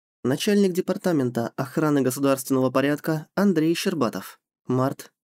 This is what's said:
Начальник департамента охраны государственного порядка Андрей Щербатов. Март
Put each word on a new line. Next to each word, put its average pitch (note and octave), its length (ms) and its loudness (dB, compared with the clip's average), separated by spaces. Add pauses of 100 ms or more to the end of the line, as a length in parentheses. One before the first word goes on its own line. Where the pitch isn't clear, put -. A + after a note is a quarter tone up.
(240)
Начальник G3 480 2
департамента D3 840 -2
охраны C#3+ 480 0
государственного C3 680 0
порядка D3 640 -2
Андрей E3+ 400 2
Щербатов. C3 680 -4 (280)
Март B2+ 440 -2 (260)